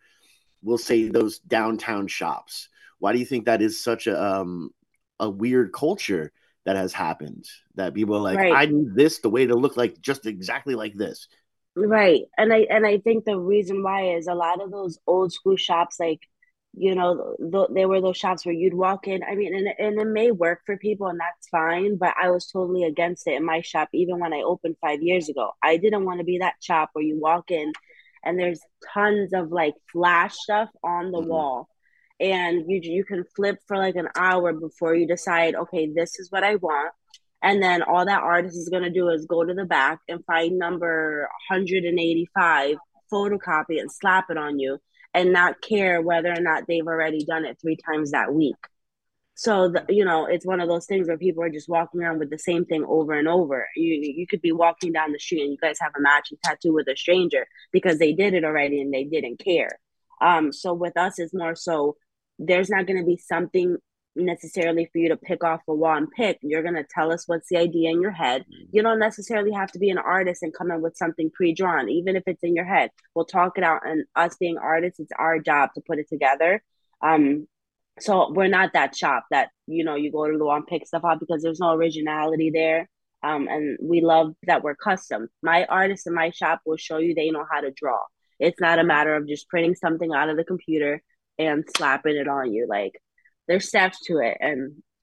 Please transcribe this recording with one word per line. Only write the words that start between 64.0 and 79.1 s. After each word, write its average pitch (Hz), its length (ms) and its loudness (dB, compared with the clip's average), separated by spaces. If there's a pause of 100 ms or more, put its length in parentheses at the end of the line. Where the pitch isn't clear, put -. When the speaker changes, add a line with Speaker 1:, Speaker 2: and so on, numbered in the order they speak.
Speaker 2:
necessarily 165 760 -2
for 165 80 -2
you 165 100 2
to 160 80 0
pick - 260 -6
off 165 240 0
a 160 60 -2
wall 156 220 2
and 147 140 -2
pick. 208 320 -2
You're 156 220 -2
gonna 165 260 -4
tell 160 220 -2
us 170 160 -6
what's 165 220 -4
the 175 80 2
idea 165 340 2
in 170 100 2
your 202 100 -2
head. 135 300 -2
Speaker 1:
Mm-hmm. - 300 -20
Speaker 2:
You 208 120 4
don't 226 160 2
necessarily 214 520 -2
have 196 220 -4
to 180 60 -12
be 196 100 2
an 180 80 2
artist 180 460 0
and 156 100 -6
come 175 180 -4
in 160 100 -4
with 165 160 -4
something 165 340 -2
pre-drawn, 165 580 0
even 175 260 0
if 180 100 -2
it's 175 180 -6
in 175 120 0
your 175 100 0
head. 170 260 2 (220)
We'll 165 120 -2
talk 180 320 0
it 185 60 0
out, 165 220 2
and 156 200 -4 (100)
us 170 220 0
being 170 200 -2
artists, 165 420 -2
it's 151 180 -14
our 165 220 0
job 147 360 2
to 185 60 -14
put 151 180 -4
it 151 100 -8
together. 151 540 2 (380)
Um, 151 460 4 (520)
so 190 320 2
we're 190 160 2
not 185 260 2
that 147 220 2
shop 139 340 0